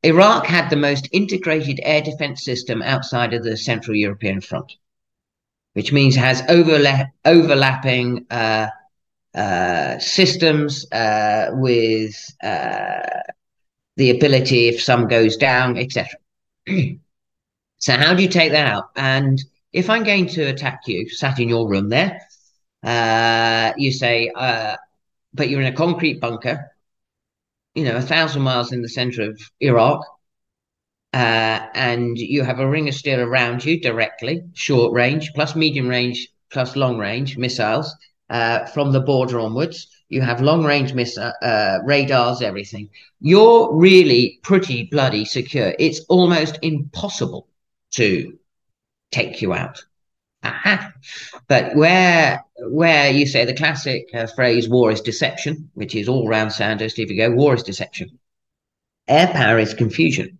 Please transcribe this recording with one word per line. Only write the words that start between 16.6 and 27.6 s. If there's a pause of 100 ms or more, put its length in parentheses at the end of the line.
<clears throat> (840)
So
how
do
you
take
that
out?
And (320)
if
I'm
going
to
attack
you,
sat
in
your
room
there, (640)
uh,
you
say,
uh, (560)
but
you're
in
a
concrete
bunker, (1040)